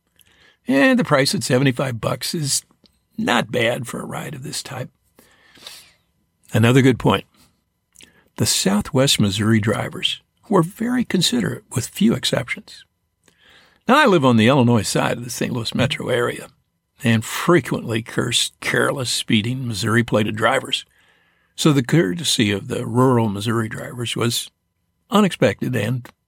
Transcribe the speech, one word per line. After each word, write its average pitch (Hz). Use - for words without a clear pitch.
And 262
the 196
price 139
at 143
seventy-five 131
bucks 123
is 147
not 117
bad 117
for -
a -
ride -
of 131
this -
type. -
Another 120
good 127
point. -
The -
Southwest 185
Missouri 104
drivers -
were 190
very 233
considerate, 175
with -
few 214
exceptions. -
Now, 254
I 311
live 175
on 123
the 110
Illinois 120
side 156
of 120
the 123
Saint -
Louis 117
metro 110
area 120
and 113
frequently 123
curse 117
careless, 127
speeding, 120
Missouri-plated 110
drivers. 131
So -
the 139
courtesy 101
of 101
the 117
rural 120
Missouri 110
drivers 120
was 120
unexpected 135
and 120